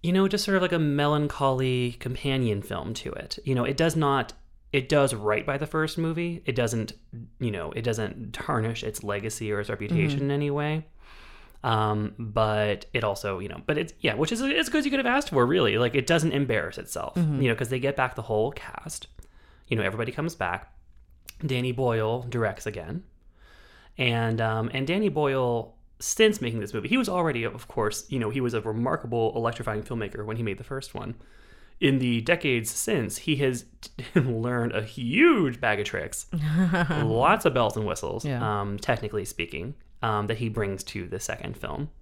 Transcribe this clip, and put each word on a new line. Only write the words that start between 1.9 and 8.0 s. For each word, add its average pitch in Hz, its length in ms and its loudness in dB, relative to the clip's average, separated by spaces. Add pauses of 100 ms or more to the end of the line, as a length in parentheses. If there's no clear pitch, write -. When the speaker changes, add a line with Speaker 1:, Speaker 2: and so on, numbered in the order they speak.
Speaker 1:
companion 123 680 0
film 92 320 -6
to - 200 -8
it. - 300 -10
You 131 120 0
know, - 80 2
it 139 120 0
does 160 200 2
not, 139 380 2 (380)
it 135 160 0
does 139 280 4
right 104 320 0
by 139 100 -2
the 147 80 -2
first 156 320 -2
movie. 170 480 -2
It 127 100 -2
doesn't, 113 380 0 (460)
you 123 100 0
know, 85 220 -4
it 117 100 -6
doesn't 110 520 -2